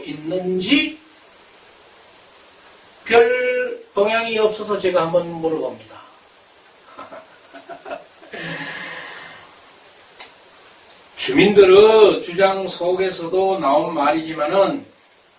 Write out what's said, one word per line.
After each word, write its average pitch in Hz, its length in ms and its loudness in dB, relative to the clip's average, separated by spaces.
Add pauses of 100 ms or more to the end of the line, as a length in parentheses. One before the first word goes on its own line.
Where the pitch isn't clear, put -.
있는지 185 920 -4 (2000)
별 494 760 0 (120)
동향이 226 460 -2
없어서 208 380 -2
제가 175 260 -2
한번 170 300 -2
물어봅니다. 160 600 -8 (1000)
<laughs> - 1040 -18 (3250)
주민들의 202 1040 6
주장 190 460 0
속에서도 180 920 -2
나온 170 340 0
말이지만은 160 920 -2 (540)